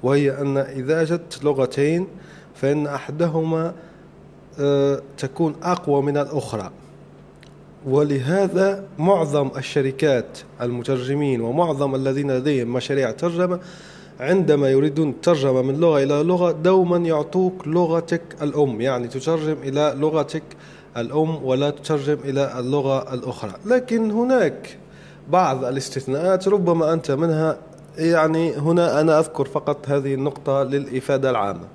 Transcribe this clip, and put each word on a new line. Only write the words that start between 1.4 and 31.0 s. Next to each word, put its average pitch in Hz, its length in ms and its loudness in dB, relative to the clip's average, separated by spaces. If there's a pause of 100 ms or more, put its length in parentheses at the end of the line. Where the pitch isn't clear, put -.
لغتين 147 640 2 (480)
فإن 147 320 0
أحدهما، 160 840 -2 (880)
آه، 139 420 2 (160)
تكون 151 460 -4
أقوى 170 380 0
من 143 160 0
الأخرى. 123 540 -4 (1160)
ولهذا 170 960 2 (160)
معظم 151 580 2
الشركات 135 800 0 (240)
المترجمين 127 800 -2
ومعظم 139 540 0
الذين 135 360 -2
لديهم 127 420 0
مشاريع 127 380 -2
ترجمة 175 480 -2 (600)
عندما 147 500 2
يريدون 147 400 2
الترجمة 135 520 2
من 139 180 -2
لغة 160 240 4
إلى 147 200 2
لغة 175 280 2
دوما 175 460 4
يعطوك 170 680 0
لغتك 165 540 0 (200)
الأم، 147 400 0
يعني 123 260 0
تترجم 151 560 -2
إلى 139 340 0
لغتك 151 460 -2 (540)
الأم 147 460 -2
ولا 131 260 2
تترجم 147 540 -2
إلى 135 360 -2
اللغة 135 540 0
الأخرى. 120 380 -8 (140)
لكن 226 460 2
هناك 233 680 0 (520)
بعض 139 360 2
الاستثناءات 139 840 -2
ربما 170 460 4
أنت 160 180 -2
منها، 156 460 2 (400)
يعني 160 580 2
هنا 160 460 2
أنا 156 180 6
أذكر - 260 0
فقط 147 440 -4
هذه 139 240 0
النقطة 139 500 -2
للإفادة 135 680 -2